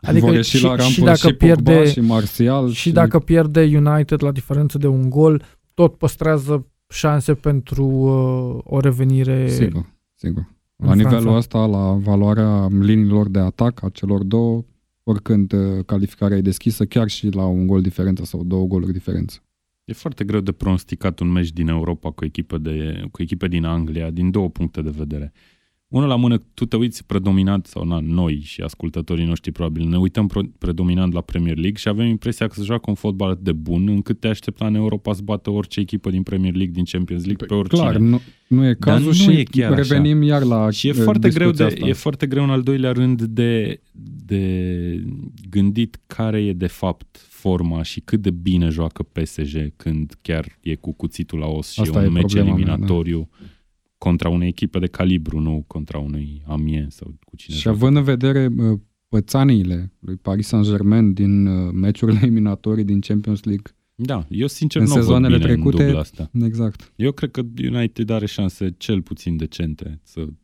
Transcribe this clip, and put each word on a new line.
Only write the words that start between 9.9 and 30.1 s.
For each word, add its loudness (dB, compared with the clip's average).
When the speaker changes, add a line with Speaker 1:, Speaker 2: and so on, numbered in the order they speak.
Speaker 2:
sigur. -6
Speaker 1:
în -2
Speaker 2:
La 6
nivelul 6
Speaker 1:
Franța. 4
Speaker 2:
ăsta, 0
la 2
valoarea 2
liniilor 4
de 0
atac 0
a -4
celor -2
două, 0
oricând, 0
uh, 2
calificarea -2
e 0
deschisă, 0
chiar 0
și -4
la -2
un 0
gol 2
diferență -2
sau -8
două -2
goluri -2
diferență. -6
Speaker 3:
E -12
foarte -8
greu -2
de -4
pronosticat -4
un -2
meci 0
din -4
Europa -4
cu -10
echipă -8
de, -6
cu -10
echipe -6
din -2
Anglia, -4
din 0
două 0
puncte -6
de -6
vedere. -8
Una 0
la 0
mână, 2
tu -4
te -4
uiți -2
predominant, 0
sau -12
na, -2
noi 0
și -16
ascultătorii -6
noștri -4
probabil, -4
ne 0
uităm 0